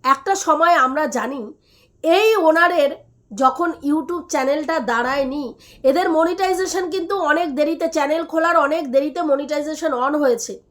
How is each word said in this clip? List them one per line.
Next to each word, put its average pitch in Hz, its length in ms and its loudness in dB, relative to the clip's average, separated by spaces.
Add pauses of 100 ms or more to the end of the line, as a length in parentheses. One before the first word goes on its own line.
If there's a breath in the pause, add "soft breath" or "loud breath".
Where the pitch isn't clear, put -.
একটা 392 300 0
সময় 339 400 2
আমরা 285 320 2
জানি, 240 460 -6 (500 soft breath)
এই 415 340 4
ওনারের 320 540 4 (440)
যখন 269 380 0 (120)
YouTube 311 440 -4
চ্যানেলটা 294 520 -2
দাঁড়ায়নি, 254 760 -4 (280 loud breath)
এদের 339 280 2
মনিটাইজেশন 359 800 0
কিন্তু 381 280 -4
অনেক 311 360 0
দেরিতে, 311 340 -2
চ্যানেল 311 360 -2
খোলার 330 320 0
অনেক 294 360 0
দেরিতে 294 300 0
মনিটাইজেশন 294 680 -2
on 269 260 -2
হয়েছে 254 420 -2 (100)